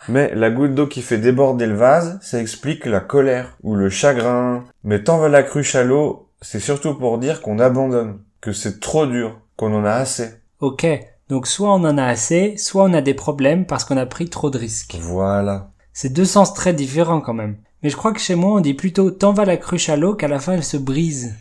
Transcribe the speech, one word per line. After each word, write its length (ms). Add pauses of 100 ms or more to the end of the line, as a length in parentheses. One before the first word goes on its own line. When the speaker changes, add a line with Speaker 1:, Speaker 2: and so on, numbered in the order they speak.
Speaker 1:
Mais 260
la 160
goutte 240
d'eau 120
qui 140
fait 180
déborder 460
le 120
vase, 440
ça 200
explique 440
la 140
colère 640
ou 120
le 140
chagrin. 760 (180)
Mais 180
tant 180
va 100
la 140
cruche 320
à 100
l'eau, 420 (140)
c'est 180
surtout 360
pour 240
dire 220
qu'on 180
abandonne, 600 (220)
que 100
c'est 300
trop 240
dur, 340 (160)
qu'on 180
en 120
a 80
assez. 380 (280)
Speaker 2:
Ok, 260 (440)
donc 180
soit 260
on 120
en 120
a 60
assez, 540
soit 260
on 100
a 60
des 140
problèmes 520
parce 200
qu'on 100
a 100
pris 220
trop 220
de 80
risques. 420
Speaker 1:
Voilà. 720 (220)
Speaker 2:
C'est 180
deux 140
sens 280
très 200
différents 480
quand 120
même. 220 (260)
Mais 80
je 80
crois 160
que 60
chez 160
moi 180
on 80
dit 120
plutôt « 380
Tant 220
va 100
la 140
cruche 320
à 80
l'eau 180
qu'à 140
la 100
fin 140
elle 100
se 140
brise ». 640